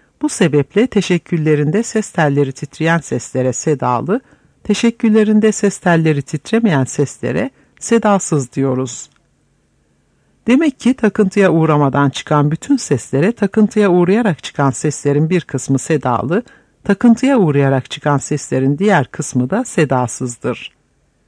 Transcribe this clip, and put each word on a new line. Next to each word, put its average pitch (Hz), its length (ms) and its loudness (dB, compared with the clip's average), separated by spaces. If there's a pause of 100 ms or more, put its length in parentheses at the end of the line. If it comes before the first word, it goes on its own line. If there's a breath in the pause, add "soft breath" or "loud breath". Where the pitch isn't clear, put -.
(220 loud breath)
Bu 294 80 -2
sebeple 160 580 0
teşekküllerinde 160 960 0
ses - 260 -4
telleri 143 420 0
titreyen 160 480 -4
seslere 127 540 -4
sedalı, 131 680 -2 (420 soft breath)
teşekküllerinde 214 880 2
ses 202 260 -2
telleri 160 440 2
titremeyen 165 600 0
seslere 143 680 -4 (300 soft breath)
sedasız 196 760 0
diyoruz. 131 560 -4 (1400)
Demek 269 320 2
ki 247 140 0
takıntıya 202 580 2
uğramadan 147 580 2
çıkan 147 420 0
bütün 269 260 -2
seslere 147 540 -2
takıntıya 208 580 0
uğrayarak 180 540 2
çıkan 139 280 0
seslerin 147 580 -2
bir 175 120 0
kısmı 139 380 -4
sedalı, 147 640 -2 (400 soft breath)
takıntıya 240 540 2
uğrayarak 139 540 2
çıkan 143 260 0
seslerin 139 600 -2
diğer 180 280 2
kısmı 127 440 -4
da 233 160 -2
sedasızdır. 123 1080 -4 (560)